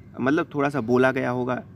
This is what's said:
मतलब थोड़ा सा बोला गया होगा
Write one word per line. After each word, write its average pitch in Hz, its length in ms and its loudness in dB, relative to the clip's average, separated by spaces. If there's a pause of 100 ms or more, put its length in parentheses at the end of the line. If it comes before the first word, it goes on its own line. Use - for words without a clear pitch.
(220)
मतलब 147 320 0
थोड़ा 143 160 0
सा 139 120 -4
बोला 123 300 4
गया 131 180 -2
होगा 123 340 -4 (120)